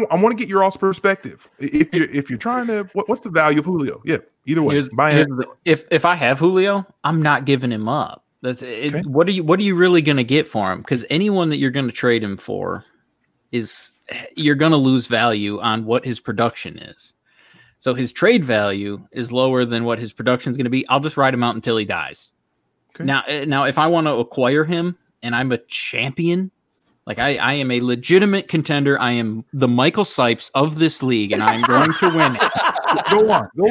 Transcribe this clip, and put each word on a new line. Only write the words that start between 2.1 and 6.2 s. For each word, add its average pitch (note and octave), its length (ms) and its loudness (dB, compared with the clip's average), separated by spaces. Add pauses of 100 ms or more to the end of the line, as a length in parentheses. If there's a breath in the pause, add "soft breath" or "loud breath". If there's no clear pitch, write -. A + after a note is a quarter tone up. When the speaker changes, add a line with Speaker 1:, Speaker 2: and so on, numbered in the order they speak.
Speaker 1:
if C#3 200 -4
you're B2 80 -6
trying A#3+ 300 -4
to, G#3 240 -4
what, - 160 -4
what's B3 140 -2
the A3 80 -10
value D3+ 280 4
of D3 60 0
Julio? D#3+ 400 -4
Yeah, D3+ 140 0 (260)
either D#3 180 0
way. D3 120 2
Speaker 2:
Here's, C#3+ 160 0
Speaker 1:
Buy C#3 220 2
Speaker 2:
here's D3+ 140 6
Speaker 1:
it. C3+ 100 -6
Speaker 2:
the, B2+ 100 -4 (180)
if, D#3 260 2
if D#3 140 4
I F3 100 4
have C3+ 240 2